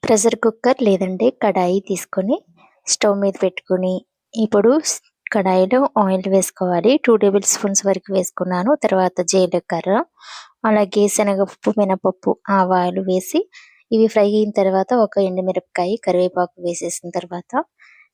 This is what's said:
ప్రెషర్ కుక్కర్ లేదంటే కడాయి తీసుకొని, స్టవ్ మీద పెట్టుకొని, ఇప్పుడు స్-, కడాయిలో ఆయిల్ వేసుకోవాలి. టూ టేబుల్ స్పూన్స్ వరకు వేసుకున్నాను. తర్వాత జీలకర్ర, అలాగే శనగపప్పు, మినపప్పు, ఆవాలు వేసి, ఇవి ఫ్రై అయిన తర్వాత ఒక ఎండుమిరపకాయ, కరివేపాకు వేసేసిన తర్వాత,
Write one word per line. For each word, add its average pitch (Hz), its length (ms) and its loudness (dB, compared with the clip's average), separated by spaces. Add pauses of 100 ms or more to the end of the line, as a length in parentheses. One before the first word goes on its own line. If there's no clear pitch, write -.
ప్రెషర్ 220 360 2
కుక్కర్ 240 440 0
లేదంటే 190 540 0
కడాయి 190 460 0
తీసుకొని, 196 540 -4 (500)
స్టవ్ 208 300 0
మీద 196 220 -2
పెట్టుకొని, 185 560 -2 (400)
ఇప్పుడు 214 380 2 (100)
స్-, - 180 -8 (260)
కడాయిలో 190 520 2 (180)
ఆయిల్ 190 320 0
వేసుకోవాలి. 185 680 0
టూ 240 180 2
టేబుల్ 202 280 2
స్పూన్స్ - 400 -2
వరకు 190 280 -2
వేసుకున్నాను. 180 680 -4
తర్వాత 185 380 0 (100)
జీలకర్ర, 180 680 0 (680)
అలాగే 208 440 2
శనగపప్పు, 202 680 -2
మినపప్పు, 190 560 -2 (200)
ఆవాలు 185 520 0
వేసి, 185 380 -2 (500)
ఇవి 226 180 4
ఫ్రై 208 200 2
అయిన 208 240 0
తర్వాత 190 420 0
ఒక 220 240 0
ఎండుమిరపకాయ, 185 800 -2
కరివేపాకు 180 640 -2
వేసేసిన 175 500 -8
తర్వాత, 175 420 -10 (600)